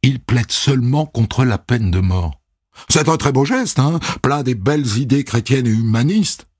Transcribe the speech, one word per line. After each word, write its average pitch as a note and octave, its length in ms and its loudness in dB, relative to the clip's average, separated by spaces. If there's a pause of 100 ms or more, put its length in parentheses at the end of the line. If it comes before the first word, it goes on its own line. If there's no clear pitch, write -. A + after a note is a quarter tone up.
Il C3 160 2
plaide A#2+ 320 -2
seulement C#3 560 0
contre A#2+ 380 0
la A2+ 140 0
peine A2+ 320 0
de F2+ 100 0
mort. F2+ 400 -2 (480)
C'est D#3 200 2
un D#3+ 100 2
très D3 120 0
beau C3+ 140 2
geste, B3+ 340 -2
hein, D3+ 220 2 (220)
plein C#3+ 200 0
des B2 120 -2
belles A#2+ 420 -2
idées C3+ 260 0
chrétiennes B2+ 440 0
et A#2 40 2
humanistes. A2+ 760 0 (140)